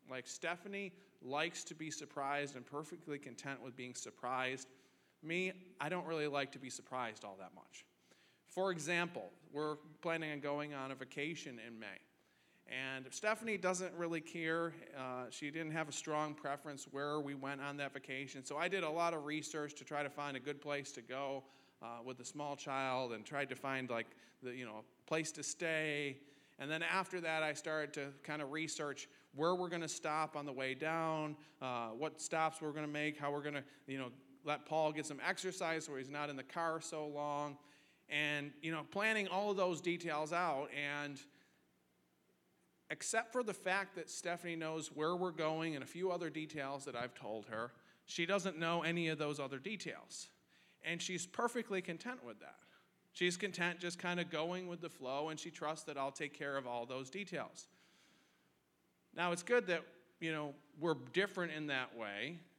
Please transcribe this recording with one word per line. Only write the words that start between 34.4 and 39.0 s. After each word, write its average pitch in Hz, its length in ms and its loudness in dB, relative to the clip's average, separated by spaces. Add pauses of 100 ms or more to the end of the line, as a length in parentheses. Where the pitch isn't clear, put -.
let 147 200 0
Paul 156 280 4
get 151 140 -2
some 147 200 -4
exercise 170 600 0
so 143 100 -6
he's 131 120 -4
not 147 220 -2
in 139 60 -6
the 131 80 -6
car 165 360 2
so 156 280 -4
long, 147 500 0 (500)
and, 147 440 2 (100)
you 160 80 0
know, 156 220 0
planning 208 340 4